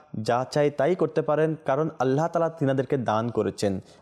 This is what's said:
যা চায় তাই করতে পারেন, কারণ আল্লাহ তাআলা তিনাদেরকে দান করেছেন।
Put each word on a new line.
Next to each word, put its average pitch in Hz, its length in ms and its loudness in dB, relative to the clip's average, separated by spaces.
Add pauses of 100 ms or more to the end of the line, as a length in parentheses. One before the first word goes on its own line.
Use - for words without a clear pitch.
(220)
যা 120 300 0
চায় 147 200 2
তাই 147 240 2
করতে 160 260 0
পারেন, 156 340 0 (100)
কারণ 147 240 0 (100)
আল্লাহ 135 280 2
তাআলা 170 220 0
তিনাদেরকে 135 480 0
দান 110 320 0
করেছেন। 101 500 -2 (220)